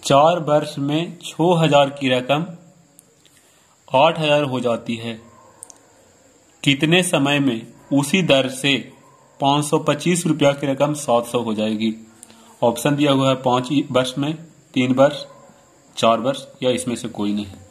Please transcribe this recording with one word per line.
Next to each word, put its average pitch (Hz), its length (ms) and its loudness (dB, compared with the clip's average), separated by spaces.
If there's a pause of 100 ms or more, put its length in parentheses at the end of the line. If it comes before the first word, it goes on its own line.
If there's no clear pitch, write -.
चार 151 380 4
वर्ष 147 380 0
में 147 400 -4
छह 165 400 0
हजार 143 320 4
की 135 180 -4
रकम 127 360 0 (1400)
आठ 160 320 2
हजार 147 240 2
हो 127 160 -4
जाती 117 360 -4
है, 113 180 -10 (1500)
कितने 156 400 2
समय 143 360 0
में 120 280 -2 (260)
उसी 143 300 0
दर 135 280 2
से 139 220 -2 (640)
पाँच 143 260 0
सौ 151 140 0
पच्चीस 160 480 -2
रुपया 143 240 2
की 139 160 -4
रकम 143 280 0
सात 120 300 0
सौ 123 160 -4
हो 113 120 -4
जाएगी? 107 400 -2 (680)
ऑप्शन 135 340 0
दिया 143 160 2
हुआ 135 180 2
है 131 80 2
पाँच 123 320 -2 (220)
वर्ष 127 260 0
में, 143 160 -4 (400)
तीन 127 200 0
वर्ष, 139 300 2 (720)
चार 113 240 2
वर्ष 131 260 -4 (180)
या 127 80 0
इसमें 120 240 -4
से 113 140 -10
कोई 104 240 -4
नहीं। 104 140 -6 (240)